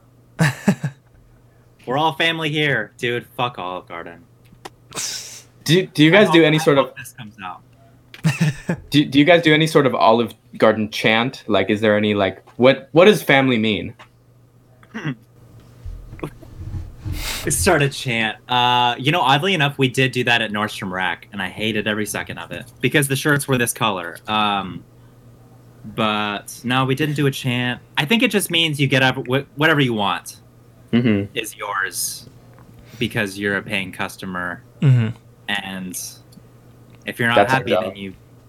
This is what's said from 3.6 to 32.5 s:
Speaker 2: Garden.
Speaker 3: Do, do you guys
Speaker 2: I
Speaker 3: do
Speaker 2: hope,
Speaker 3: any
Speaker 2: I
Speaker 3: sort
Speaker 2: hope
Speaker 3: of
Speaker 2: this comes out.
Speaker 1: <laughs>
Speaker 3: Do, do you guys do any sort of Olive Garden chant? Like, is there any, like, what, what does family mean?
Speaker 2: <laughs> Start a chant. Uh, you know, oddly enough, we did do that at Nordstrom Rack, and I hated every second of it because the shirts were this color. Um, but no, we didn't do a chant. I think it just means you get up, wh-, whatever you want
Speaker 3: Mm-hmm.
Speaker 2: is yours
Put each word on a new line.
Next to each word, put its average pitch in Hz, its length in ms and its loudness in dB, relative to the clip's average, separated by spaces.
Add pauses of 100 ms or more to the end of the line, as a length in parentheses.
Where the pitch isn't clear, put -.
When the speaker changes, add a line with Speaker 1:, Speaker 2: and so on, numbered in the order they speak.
Speaker 2:
Garden. 85 360 -14 (1400)
Speaker 3:
Do, 170 240 2
do - 160 2
you 160 80 6
guys 196 180 6
Speaker 2:
I - 20 2
Speaker 3:
do 160 80 8
Speaker 2:
hope, 156 80 6
Speaker 3:
any 156 120 2
Speaker 2:
I - 40 -6
Speaker 3:
sort 143 140 4
Speaker 2:
hope 131 140 0
Speaker 3:
of - 60 -20
Speaker 2:
this - 160 -18
comes 107 300 -18
out. 90 180 -12 (640)
Speaker 1:
<laughs> 156 640 -2
Speaker 3:
Do, 147 140 4
do 139 160 0
you 147 60 8
guys 170 160 8
do 156 120 4
any 156 140 2
sort 156 180 4
of 120 80 0
Olive 113 400 4 (240)
Garden 110 320 2
chant? 117 580 0
Like, 98 220 2
is 104 120 0
there 107 160 4
any, 104 160 0
like, 98 340 -4 (100)
what, 131 360 4
what 165 120 6
does 202 160 6
family 135 360 2
mean? 107 360 -2 (1000)
Speaker 2:
<laughs> 226 220 -8 (2250)
Start 156 320 2
a 139 80 2
chant. 113 480 -4 (120)
Uh, 123 480 2
you 131 140 -2
know, 175 80 2
oddly 147 340 2
enough, 143 240 0
we 131 120 2
did 131 240 0
do 127 100 -2
that 117 180 2
at 107 100 -4
Nordstrom 104 400 -4
Rack, 90 420 -4
and 101 80 -8
I 92 80 -6
hated 104 380 -4
every 107 180 -4
second 87 320 -8
of 85 140 -14
it 87 280 -14
because 143 300 2
the 135 80 -2
shirts 143 300 0
were 131 100 0
this 120 160 0
color. 90 420 -4 (120)
Um, 101 560 -2 (1000)
but 107 800 -4
no, 127 220 0
we 131 100 0
didn't 151 200 -2
do 143 120 0
a 135 40 0
chant. 123 500 -4 (160)
I 262 80 0
think 226 180 2
it 233 80 2
just 196 180 0
means 165 300 0
you 139 80 2
get 131 160 4
up, 127 140 2 (100)
wh-, 131 180 -2 (120)
whatever 151 240 4
you 123 120 0
want 98 440 -4 (560)
Speaker 3:
Mm-hmm. 107 420 0
Speaker 2:
is 110 220 -8
yours 101 720 -8 (720)